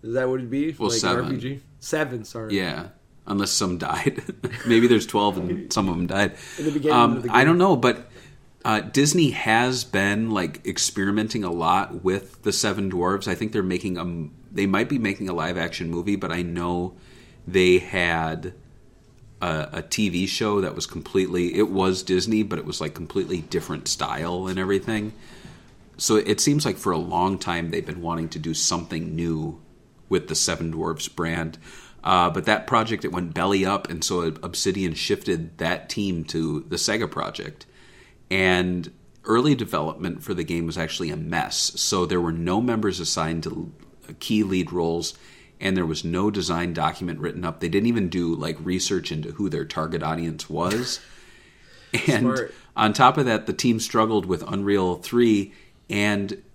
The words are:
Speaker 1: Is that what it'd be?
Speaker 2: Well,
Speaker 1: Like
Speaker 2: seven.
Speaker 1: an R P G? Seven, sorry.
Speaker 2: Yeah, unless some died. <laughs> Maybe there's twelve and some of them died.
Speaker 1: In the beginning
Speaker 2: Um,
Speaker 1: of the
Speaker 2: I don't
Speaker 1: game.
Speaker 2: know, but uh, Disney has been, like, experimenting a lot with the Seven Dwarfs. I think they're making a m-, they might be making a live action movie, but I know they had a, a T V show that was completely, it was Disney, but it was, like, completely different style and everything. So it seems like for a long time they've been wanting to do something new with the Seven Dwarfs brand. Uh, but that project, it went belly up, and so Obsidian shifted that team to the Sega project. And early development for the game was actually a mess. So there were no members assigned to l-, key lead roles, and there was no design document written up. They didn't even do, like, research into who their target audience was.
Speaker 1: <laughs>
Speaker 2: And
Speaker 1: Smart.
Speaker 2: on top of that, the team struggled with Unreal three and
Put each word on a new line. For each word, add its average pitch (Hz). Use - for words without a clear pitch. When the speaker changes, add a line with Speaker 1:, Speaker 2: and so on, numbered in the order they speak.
Speaker 1:
Is 113
that 127
what 131
it'd 120
be? 143
Speaker 2:
Well, 110
Speaker 1:
Like -
Speaker 2:
seven. 90
Speaker 1:
an 85
R -
P -
G? 135
Seven, 127
sorry. 110
Speaker 2:
Yeah, 87
unless 101
some 90
died. -
<laughs> -
Maybe 117
there's 110
twelve 104
and 87
some 98
of 87
them 87
died. 98
Speaker 1:
In 147
the 151
beginning 143
Speaker 2:
Um, 117
Speaker 1:
of 117
the 117
Speaker 2:
I 123
don't 165
Speaker 1:
game. 175
Speaker 2:
know, 180
but 120
uh, 107
Disney 147
has 117
been, 104
like, 87
experimenting 104
a 85
lot 87
with 92
the 101
Seven 98
Dwarfs. 90
I 92
think 107
they're 107
making 92
a 82
m-, 85
they 101
might 101
be 143
making 98
a 87
live 87
action 82
movie, 87
but 90
I 87
know 87
they 90
had 85
a, 80
a 82
T 107
V 90
show 101
that 90
was -
completely, 87
it 101
was 92
Disney, 110
but 98
it -
was, -
like, 78
completely 80
different 80
style 87
and 92
everything. 104
So -
it -
seems 147
like 104
for -
a 85
long 90
time 85
they've 82
been 87
wanting 82
to 80
do 80
something 82
new 80
with 92
the 80
Seven 82
Dwarfs 80
brand. 82
Uh, 90
but 80
that 107
project, 113
it -
went 87
belly 95
up, 98
and 85
so 90
Obsidian 90
shifted 82
that 85
team 92
to 78
the 82
Sega 104
project. -
And 90
early 127
development 82
for 98
the 87
game 82
was 80
actually 82
a 78
mess. 80
So 92
there 90
were 82
no 87
members 107
assigned 80
to 82
l-, 82
key 107
lead 92
roles, 85
and 95
there 90
was 80
no 90
design 87
document 80
written 87
up. 82
They 90
didn't 101
even 113
do, 85
like, 78
research 90
into 78
who 98
their 76
target 80
audience 82
was. 98
Speaker 1:
<laughs> -
Speaker 2:
And 113
Speaker 1:
Smart. 123
Speaker 2:
on 107
top 131
of 135
that, 110
the 95
team 113
struggled 110
with 85
Unreal 98
three 113
and 101